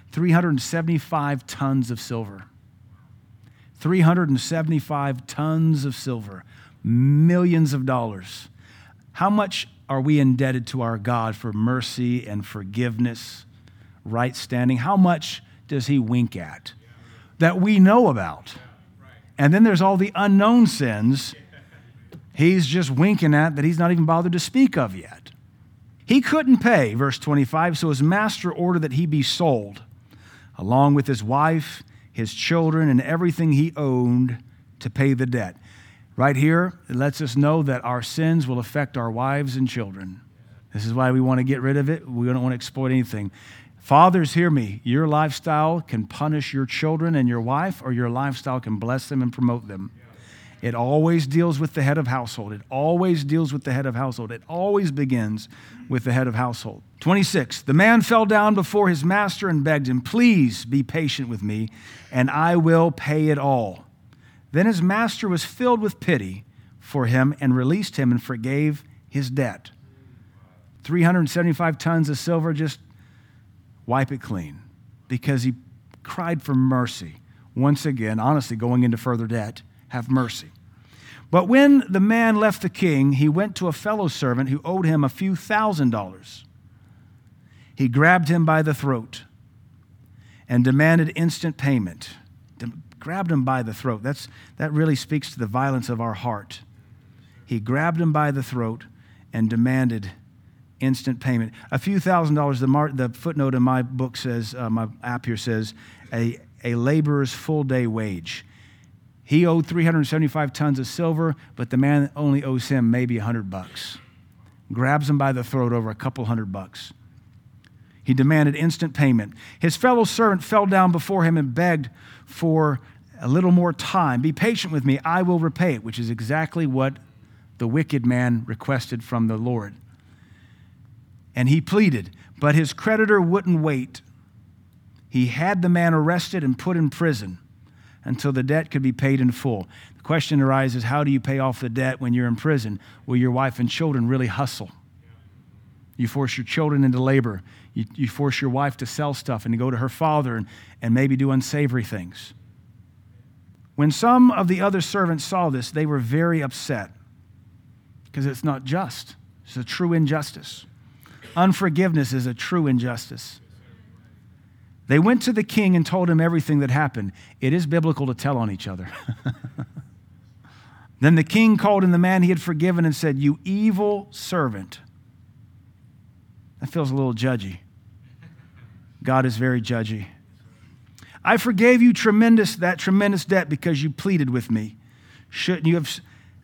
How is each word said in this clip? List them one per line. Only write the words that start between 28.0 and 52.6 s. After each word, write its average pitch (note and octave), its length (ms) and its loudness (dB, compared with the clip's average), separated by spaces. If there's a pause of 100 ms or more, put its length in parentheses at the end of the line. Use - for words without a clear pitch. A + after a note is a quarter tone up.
master G3 480 0
ordered F3 340 0
that C3+ 100 -4
he E3 120 0
be D3+ 160 0
sold, A#2 600 -2 (760)
along C3+ 360 4
with C#3+ 120 2
his B2 160 -2
wife, D3 600 -2 (300)
his A2+ 200 -6
children, D#3+ 540 0
and C3 140 4
everything E3 500 0
he D#3 240 2
owned B2 680 0 (380)
to A#2+ 100 -10
pay C3+ 240 2
the B2+ 120 -2
debt. A#2 320 -6 (580)
Right C3+ 220 2
here, E3+ 420 2 (100)
it B2 60 -6
lets C3+ 240 -2
us B2+ 160 -6
know D3 260 2
that C3+ 220 -2
our B2 180 -4
sins D#3+ 460 0
will B2 100 -4
affect B2 380 -6
our A#2 160 -4
wives C3+ 460 -4
and C3 100 0
children. G2 540 -10 (520)
This G#2 120 -6
is A2+ 80 -4
why B2+ 180 2
we C3 80 2
want B2+ 200 2
to B2+ 40 0
get C3 180 -2
rid C3+ 140 0
of C#3+ 140 0
it. D#3 200 -6
We A#2+ 180 -2
don't B2+ 140 -2
want B2+ 120 -2
to - 20 -4
exploit C3 360 -6
anything. A2 380 -2 (480)
Fathers, E3+ 560 4
hear E3+ 160 2
me. A2 340 0
Your C#3+ 240 0
lifestyle D#3 760 0
can A2 260 -6
punish D3+ 460 -4
your C3+ 120 -2
children D#3+ 500 -2
and B2+ 120 2
your A#2+ 140 0
wife, C#3+ 420 -4
or C3 80 -6
your A#2+ 180 -2
lifestyle B2+ 520 -4
can G#2+ 160 -6
bless A#2+ 320 -4
them C3+ 120 -2
and A#2+ 120 -2
promote A#2+ 340 -2
them. F#2+ 240 -12 (680)
It A#2 120 -4
always D3+ 540 2
deals D#3+ 320 0
with D#3 160 -4
the C#3+ 80 -2
head C#3+ 140 2
of C#3 100 -2
household. A#2+ 440 -8
It G#2 180 -12